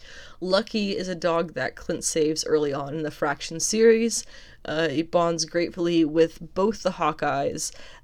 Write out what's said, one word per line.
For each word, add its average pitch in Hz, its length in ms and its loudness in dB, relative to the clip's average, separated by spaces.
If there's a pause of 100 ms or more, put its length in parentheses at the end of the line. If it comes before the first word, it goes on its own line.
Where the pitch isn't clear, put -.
(400)
Lucky 196 560 0
is 185 120 -4
a 185 80 -4
dog 170 400 0
that 131 200 -4
Clint - 280 -6
saves 156 420 0
early 147 260 2
on 143 220 -4
in 160 80 -4
the 151 80 -4
Fraction 165 500 -4
series. 226 680 4 (360)
Uh, 156 280 0
it 160 180 -2
bonds 170 360 2
gratefully 170 600 2
with 165 480 2
both 208 300 0
the 185 80 0
Hawkeyes, 151 800 -2 (320)